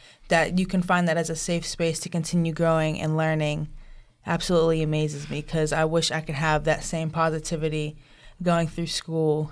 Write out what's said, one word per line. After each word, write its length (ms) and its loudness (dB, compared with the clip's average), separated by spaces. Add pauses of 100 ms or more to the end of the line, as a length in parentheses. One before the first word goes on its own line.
(280)
that 320 2
you 60 2
can 160 0
find 260 2
that 100 2
as 120 -2
a 60 -4
safe 300 -2
space 360 -2
to 80 -8
continue 440 0
growing 460 2
and 160 0
learning, 540 0 (580)
absolutely 540 2
amazes 480 -2
me, 120 -4
'cause 300 0
I 140 2
wish 260 0
I 100 -2
could 140 -6
have 300 2
that 180 2
same 260 -4
positivity 840 -2 (480)
going 240 2
through 200 -4
school, 640 0